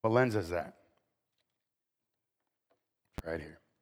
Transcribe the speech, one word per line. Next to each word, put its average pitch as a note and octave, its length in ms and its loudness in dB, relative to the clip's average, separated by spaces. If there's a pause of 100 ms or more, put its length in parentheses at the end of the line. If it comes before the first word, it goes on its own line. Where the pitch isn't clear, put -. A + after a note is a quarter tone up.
What A2 120 2
lens A#2+ 220 4
is F2 160 -2
that? - 260 -4 (2500)
It's E2 100 -12
right E2 140 -4
here. D#2 180 -16 (220)